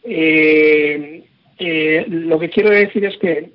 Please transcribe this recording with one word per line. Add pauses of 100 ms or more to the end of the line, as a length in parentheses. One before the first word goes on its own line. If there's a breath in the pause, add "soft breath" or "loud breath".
Eh, (360)
eh,
lo
que
quiero
decir
es
que,